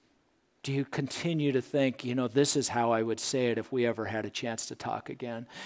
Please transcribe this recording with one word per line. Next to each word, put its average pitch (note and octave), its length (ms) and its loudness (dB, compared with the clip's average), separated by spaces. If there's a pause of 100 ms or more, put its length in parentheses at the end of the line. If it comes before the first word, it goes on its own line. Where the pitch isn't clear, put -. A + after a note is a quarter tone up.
(640)
Do C#3 100 -4
you C3+ 140 0
continue D3 680 0
to B2+ 80 4
think, C3+ 460 0
you B2 80 -2
know, B2+ 120 2
"This C#3 300 4
is B2+ 120 2
how A#2 220 2
I A2+ 120 4
would A2+ 180 -2
say B2+ 280 0
it A2 100 2
if G#2+ 120 -6
we B2 140 2
ever A2+ 220 0
had A2 180 -2
a G#2 60 -6
chance A#2 360 -6
to - 80 -10
talk - 360 -6
again"? A#2+ 360 -8 (200)